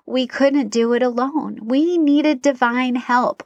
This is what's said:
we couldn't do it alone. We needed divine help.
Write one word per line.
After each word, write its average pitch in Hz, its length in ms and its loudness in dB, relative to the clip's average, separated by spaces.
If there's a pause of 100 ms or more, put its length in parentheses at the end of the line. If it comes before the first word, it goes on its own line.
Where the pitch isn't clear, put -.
we 254 220 -2
couldn't 277 420 0
do 233 240 0
it 240 100 0
alone. 247 600 -4
We 294 340 0
needed 294 460 2
divine 247 540 0
help. 247 500 -2